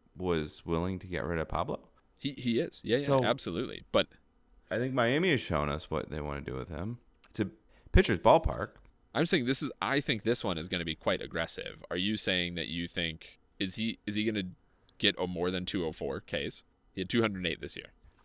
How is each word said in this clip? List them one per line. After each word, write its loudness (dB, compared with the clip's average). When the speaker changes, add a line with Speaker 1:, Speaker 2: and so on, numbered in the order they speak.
Speaker 1:
was 0
willing 0
to -14
get -4
rid -2
of -2
Pablo? -2
Speaker 2:
He, -6
he 0
is. -4
Yeah, 2
yeah, -2
Speaker 1:
So 4
Speaker 2:
absolutely. -2
But 6
Speaker 1:
I 0
think -2
Miami 4
has 4
shown 0
us -4
what -2
they -6
wanna -6
do -8
with -8
him. -8
It's -6
a 0
pitcher's 8
ballpark. 6
Speaker 2:
I'm 2
saying 2
this 2
is, -4
I 0
think -2
this 2
one 0
is -4
gonna -2
be -4
quite 0
aggressive. -6
Are -2
you 0
saying 0
that -4
you -4
think, -6
is -2
he, -4
is -4
he 0
gonna 0
get 4
a 0
more 0
than -4
two -2
oh -2
four -6
Ks? -6
He -8
had -6
two 2
hundred 0
eight -4
this -8
year. -14